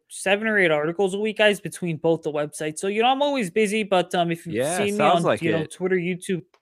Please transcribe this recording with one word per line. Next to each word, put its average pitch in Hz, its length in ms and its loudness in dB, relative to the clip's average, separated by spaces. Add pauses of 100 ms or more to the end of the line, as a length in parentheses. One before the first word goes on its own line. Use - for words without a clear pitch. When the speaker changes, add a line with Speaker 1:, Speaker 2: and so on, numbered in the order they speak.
Speaker 1:
seven 208 400 -2
or 214 100 2
eight 175 140 4
articles 170 420 0
a 196 40 -4
week, 214 200 -4
guys, 208 220 4
between 165 360 -6
both 160 260 0
the 156 100 -4
websites. 151 480 -6
So, 196 80 -2
you 208 120 0
know, 233 80 4
I'm 269 140 2
always 269 260 0
busy, 214 360 0
but, 185 320 0
um, 170 140 0
if 165 140 -6
you've 104 120 -6
Speaker 2:
Yeah, 147 200 0
Speaker 1:
seen 196 100 0
me 208 120 -4
Speaker 2:
sounds 170 200 4
Speaker 1:
on, 170 40 -2
Speaker 2:
like 135 180 0
Speaker 1:
you 160 120 -2
know, 160 80 0
Speaker 2:
it. 151 120 -8
Speaker 1:
Twitter, 185 240 -2
YouTube, 175 460 -4 (180)